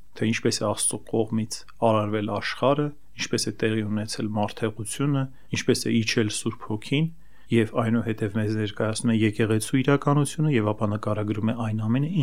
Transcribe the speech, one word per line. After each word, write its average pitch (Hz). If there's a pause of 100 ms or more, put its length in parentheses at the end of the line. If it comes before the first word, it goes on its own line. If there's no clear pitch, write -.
(120)
թե 110
ինչպես 117
է 110
Աստծո 104
կողմից 110 (200)
արարվել 107
աշխարհը, 143 (240)
ինչպես -
է 101
տեղի 110
ունեցել 107
մարդեղությունը, 113 (260)
ինչպես -
է 117
իջել 113
Սուրբ -
Հոգին, 139 (420)
և 113
այնուհետև 113
մեզ 107
ներկայացնում 110
է -
եկեղեցու 110
իրականությունը 143
և 107
ապա 107
նկարագրում 107
է 113
այն 110
ամենը, 131 (140)